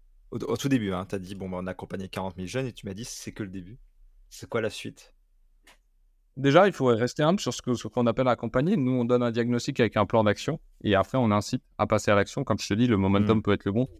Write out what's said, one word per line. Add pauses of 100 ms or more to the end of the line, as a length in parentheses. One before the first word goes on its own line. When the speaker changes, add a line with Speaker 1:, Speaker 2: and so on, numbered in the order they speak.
(320)
Speaker 1:
Au,
au
tout
début,
hein,
t'as
dit, «
Bon,
bah,
on
a
accompagné
quarante
mille
jeunes »
et
tu
m'as
dit, «
C'est
que
le
début. » (520)
C'est
quoi
la
suite ? (1200)
Speaker 2:
Déjà,
il
faut
rester
humble
sur
ce
que,
ce
qu'on
appelle
accompagner.
Nous,
on
donne
un
diagnostic
avec
un
plan
d'action (240)
et
après,
on
incite (160)
à
passer
à
l'action.
Comme
je
te
dis,
le
momentum
Speaker 1:
Hmm.
Speaker 2:
peut
être
le
bon, (120)